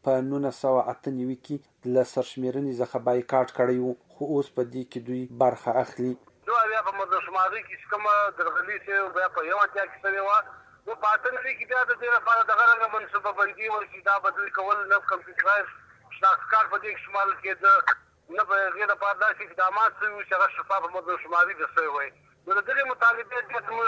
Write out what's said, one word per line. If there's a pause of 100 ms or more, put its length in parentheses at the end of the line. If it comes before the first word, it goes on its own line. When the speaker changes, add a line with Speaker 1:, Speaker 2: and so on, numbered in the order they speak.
Speaker 1:
په
نولس
سوه
اته
نوي
کې (400)
له (100)
سرشمېرنې
څخه (120)
بایکاټ (100)
کړی
و، (240)
خو
اوس
په (100)
دې
کې
دوی (220)
برخه (140)
اخلي. (340)
Speaker 2:
نو
بیا
په
مردم
شماري
کې
چې
کومه (260)
درغلي
شوې
وه،
بیا
په (100)
یو
اتیا
کې
شوې
وه، (480)
نو (100)
په
اته
نوي
کې
بیا
د (100)
دې
لپاره
دغه
رنګه
منصوبه
بندي
وه (100)
چې (120)
دا
به
دوی
کول، (140)
نه (120)
کمپیوټرایز (500)
شناخت
کارت
په
دې
کې
شمارل
کېده، (640)
نه
به
هغې
لپاره
داسې
اقدامات
شوي
وو
چې
هغه
شفاف (120)
مردم
شماري
ته
شوی
وای. (380)
نو
د
دغې
مطالبې (260)
دې
ته
موږ